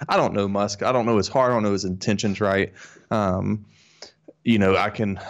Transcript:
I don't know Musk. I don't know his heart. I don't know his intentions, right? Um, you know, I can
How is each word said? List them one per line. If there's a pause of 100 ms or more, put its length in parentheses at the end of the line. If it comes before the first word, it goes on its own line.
I
don't
know
Musk.
I
don't
know
his
heart.
I
don't
know
his
intentions,
right? (380)
Um, (800)
you
know,
I
can (120)